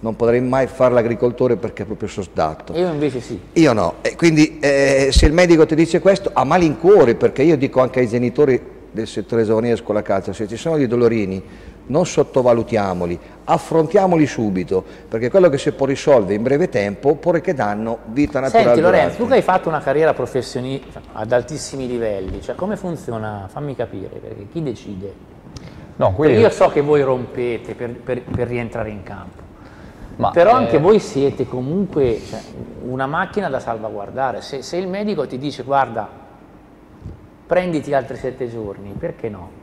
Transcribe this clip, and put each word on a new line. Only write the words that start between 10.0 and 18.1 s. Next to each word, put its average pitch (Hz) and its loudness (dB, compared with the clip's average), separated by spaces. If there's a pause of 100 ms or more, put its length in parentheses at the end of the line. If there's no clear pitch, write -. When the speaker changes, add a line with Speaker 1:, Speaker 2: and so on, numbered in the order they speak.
Speaker 1:
calcio, 98 -2
se 107 -6
ci 113 -10
sono 160 -4
dei 143 0
dolorini, 110 0 (460)
non 165 0
sottovalutiamoli, 107 0 (260)
affrontiamoli 165 2
subito, 92 -2 (260)
perché 113 -4
quello 185 6
che 139 2
si 147 -2
può - -2
risolvere 123 2
in 107 -2
breve 143 0
tempo 101 0
può 170 -2
che 165 -2
danno 113 -4
vita 135 -2